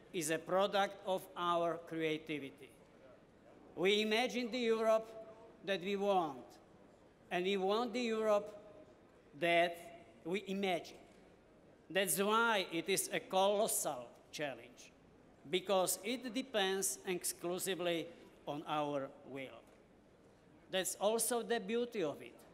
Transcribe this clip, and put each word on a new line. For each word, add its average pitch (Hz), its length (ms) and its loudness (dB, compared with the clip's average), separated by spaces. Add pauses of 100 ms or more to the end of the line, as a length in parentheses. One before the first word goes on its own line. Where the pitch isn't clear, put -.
(140)
is 160 160 -2
a 160 80 2
product 196 580 2 (100)
of 185 160 0 (140)
our 170 500 2
creativity. 156 840 -4 (1040)
We 196 240 4
imagine 220 500 0
the 247 80 -4
Europe 220 480 2 (600)
that 190 160 -2
we 202 140 -2
want, 185 420 2 (920)
and 180 140 0
we 196 140 2
want 208 340 2
the 247 80 0
Europe 220 560 2 (840)
that 170 380 4 (480)
we 190 220 -2
imagine. 190 500 -2 (960)
That's 180 280 2
why 214 540 4
it 165 160 -2
is - 240 0
a 175 80 0
colossal 190 880 2 (240)
challenge, 123 600 -10 (580)
because 185 520 2
it 247 300 -4
depends 196 760 0
exclusively 175 1000 -2 (400)
on 147 200 -6
our 147 440 -2 (180)
will. 127 320 -12 (1120)
That's 185 260 -2
also 226 460 2
the 220 180 0
beauty 233 420 -2
of 147 180 -2
it. - 140 -14 (200)